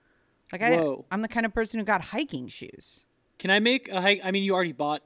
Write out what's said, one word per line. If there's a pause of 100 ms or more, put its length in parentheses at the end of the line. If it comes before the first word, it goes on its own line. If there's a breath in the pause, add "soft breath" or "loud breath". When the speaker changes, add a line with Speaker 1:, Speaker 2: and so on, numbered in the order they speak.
(520)
Speaker 1:
Like,
I,
Speaker 2:
Whoa.
Speaker 1:
I'm
the
kind
of
person
who
got
hiking
shoes. (340)
Speaker 2:
Can
I
make
a
hike?
I
mean,
you
already
bought